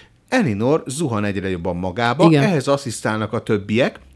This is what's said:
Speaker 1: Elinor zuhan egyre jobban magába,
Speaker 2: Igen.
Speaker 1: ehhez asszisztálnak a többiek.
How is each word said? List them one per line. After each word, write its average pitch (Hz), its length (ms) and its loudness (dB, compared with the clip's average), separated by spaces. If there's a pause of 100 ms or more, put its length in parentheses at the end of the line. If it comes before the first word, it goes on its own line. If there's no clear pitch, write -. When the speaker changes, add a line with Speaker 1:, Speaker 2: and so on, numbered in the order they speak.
(280)
Speaker 1:
Elinor 143 580 0
zuhan 127 380 -4
egyre 98 260 -2
jobban 90 260 -4
magába, 117 500 0
Speaker 2:
Igen. 151 160 6
Speaker 1:
ehhez 156 260 0
asszisztálnak 110 640 -2
a 113 100 -4
többiek. 110 560 0 (180)